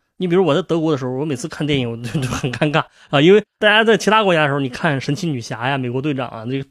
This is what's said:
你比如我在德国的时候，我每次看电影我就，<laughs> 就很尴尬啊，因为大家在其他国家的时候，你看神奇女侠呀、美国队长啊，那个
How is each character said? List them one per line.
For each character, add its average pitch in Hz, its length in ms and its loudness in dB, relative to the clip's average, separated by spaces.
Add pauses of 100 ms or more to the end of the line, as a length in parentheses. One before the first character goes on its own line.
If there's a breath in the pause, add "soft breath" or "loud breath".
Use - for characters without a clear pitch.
(180)
你 185 100 -2
比 170 80 2
如 190 80 6
我 143 100 4
在 180 60 2
德 170 180 -2
国 160 140 0
的 131 60 0
时 131 80 -6
候， 127 60 -4
我 135 120 -4
每 156 100 -4
次 156 140 -8
看 156 180 -6
电 143 140 0
影 120 100 -2
我 117 60 -8
就， 120 160 -10
<laughs> 160 80 -2
就 131 80 -2
很 123 240 -4
尴 151 180 0
尬 143 140 0 (240 soft breath)
啊， 147 100 2
因 170 140 6
为 202 100 6 (160)
大 - 80 0
家 214 160 4
在 220 140 4
其 - 140 0
他 220 120 4
国 190 120 4
家 156 80 2
的 147 60 2
时 139 40 -2
候， 143 80 -2
你 135 80 -2
看 139 320 -2
神 143 140 -2
奇 175 120 -6
女 135 140 -4
侠 117 260 -8
呀、 139 120 -2
美 123 120 -4
国 131 120 -4
队 151 100 -2
长 131 160 -4
啊， 113 160 -12
那 131 140 -6
个 135 120 -10